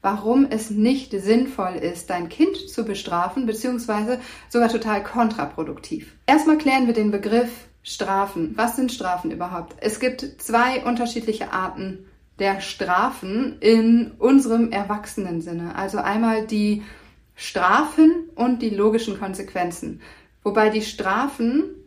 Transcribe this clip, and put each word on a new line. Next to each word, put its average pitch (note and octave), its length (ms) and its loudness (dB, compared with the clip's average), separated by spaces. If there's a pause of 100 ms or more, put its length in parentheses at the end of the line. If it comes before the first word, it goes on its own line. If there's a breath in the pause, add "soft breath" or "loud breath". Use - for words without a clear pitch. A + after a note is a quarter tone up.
warum A3 500 2
es A3 200 -4
nicht A3+ 420 0
sinnvoll G3 640 0
ist, E3+ 360 -6
dein F3 180 -4
Kind F#4 280 2
zu - 280 -6
bestrafen, F#3+ 640 -2
beziehungsweise A3 720 -2 (300 loud breath)
sogar A#3 200 4
total A3 360 -2
kontraproduktiv. - 1120 -4 (100)
Erstmal D#4 320 6
klären C4 300 2
wir A#3 60 2
den G#3+ 180 2
Begriff A3 380 0 (340)
Strafen. G3 720 -2
Was A#3 220 -2
sind B3+ 160 0
Strafen F3+ 400 -4
überhaupt? F3 480 -8
Es G#3+ 180 -4
gibt B3+ 220 -2 (180)
zwei B3 460 0
unterschiedliche A#3 680 -4
Arten F#3+ 540 -8 (320 soft breath)
der G3 220 0
Strafen G3+ 960 -2
in A3+ 640 6
unserem A#3 500 6
Erwachsenensinne. F3 1040 -6
Also G3 240 -4
einmal A3 480 0
die G#3 380 0 (500 loud breath)
Strafen D4+ 1000 2
und A#3+ 260 0
die A3+ 80 -2
logischen G#3 480 0
Konsequenzen. F3+ 840 -6 (440 loud breath)
Wobei G#3+ 240 4
die G#3+ 140 0
Strafen A#3 840 -2 (220)